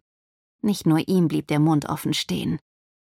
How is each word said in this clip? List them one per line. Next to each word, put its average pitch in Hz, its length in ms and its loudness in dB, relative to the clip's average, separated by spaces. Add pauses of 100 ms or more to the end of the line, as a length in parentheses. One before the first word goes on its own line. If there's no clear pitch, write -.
(600)
Nicht 208 240 -2
nur 160 220 2
ihm 180 200 2
blieb 147 200 -2
der 147 120 0
Mund 151 300 2
offen 156 240 -4
stehen. - 460 -4 (420)